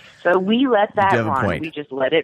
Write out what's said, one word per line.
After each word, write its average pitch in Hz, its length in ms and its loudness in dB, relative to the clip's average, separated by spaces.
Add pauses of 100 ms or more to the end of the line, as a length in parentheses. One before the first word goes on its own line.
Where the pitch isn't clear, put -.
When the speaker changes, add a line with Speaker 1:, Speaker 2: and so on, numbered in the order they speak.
(240)
Speaker 1:
So 180 160 2
we 226 280 0
let 214 280 2
Speaker 2:
You - 0 -
do 208 60 0
Speaker 1:
that 196 100 2
Speaker 2:
have 117 160 0
a - 20 -4
Speaker 1:
run. 135 160 -2
Speaker 2:
point. 87 160 -2
Speaker 1:
We 160 100 -10
just 147 200 -12
let 135 220 -4
it 160 100 2